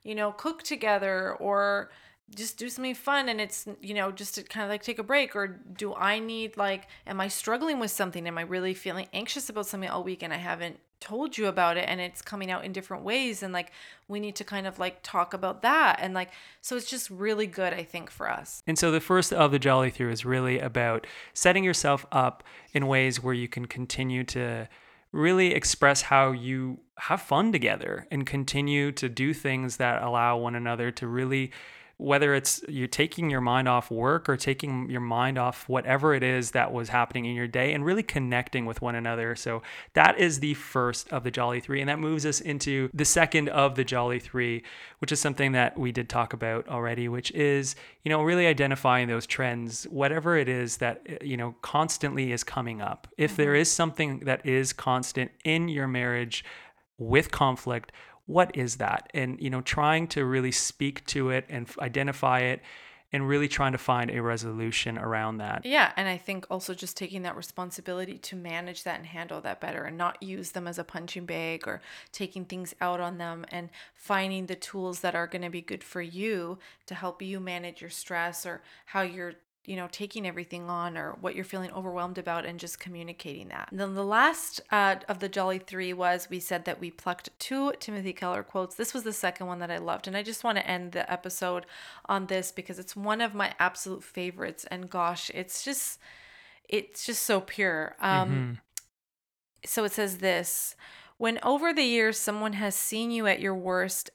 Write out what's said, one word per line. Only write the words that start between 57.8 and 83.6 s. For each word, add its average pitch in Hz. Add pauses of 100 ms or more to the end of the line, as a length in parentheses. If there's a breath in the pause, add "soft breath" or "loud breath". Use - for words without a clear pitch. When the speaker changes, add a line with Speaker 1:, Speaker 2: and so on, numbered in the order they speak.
Speaker 2:
what 175
is 123
that? -
And, 131
you 139
know, 127
trying 156
to 143
really 127
speak -
to 135
it 131
and 123
f-, -
identify 135
it 127 (520 loud breath)
and 139
really 143
trying 139
to 127
find 123
a 117
resolution 113
around 110
that. 107
Speaker 1:
Yeah, 269
and 190
I 180
think 190
also 185
just 180
taking 185
that 175
responsibility 180
to -
manage 175
that 175
and -
handle 165
that -
better -
and 165
not 175
use 190
them 175
as 175
a 175
punching 175
bag 165
or 104 (300 loud breath)
taking 190
things 180
out 180
on 175
them 170
and 175 (240 loud breath)
finding 190
the 180
tools 185
that 175
are 170
gonna 175
be 170
good 185
for -
you 180 (280 loud breath)
to 190
help 175
you 190
manage 175
your 170
stress 170
or 175 (260 loud breath)
how 196
you're, 175 (300)
you 190
know, 180
taking 208
everything 175
on 175
or 151
what 185
you're 190
feeling 185
overwhelmed 180
about 170
and 170
just 170
communicating 170
that. -